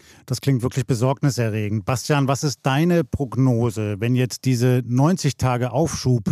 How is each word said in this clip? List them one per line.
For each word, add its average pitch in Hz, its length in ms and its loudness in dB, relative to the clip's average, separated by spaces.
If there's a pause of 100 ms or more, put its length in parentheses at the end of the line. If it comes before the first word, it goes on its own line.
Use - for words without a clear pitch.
(260)
Das - 160 -6
klingt 131 220 0
wirklich 127 220 -2
besorgniserregend. 113 1000 -2
Bastian, 135 420 0
was 139 160 -2
ist 143 200 -4
deine 160 420 2
Prognose, 113 920 0
wenn 120 160 0
jetzt - 280 -2
diese 127 420 2
neunzig 135 520 2
Tage 123 340 0
Aufschub 123 600 0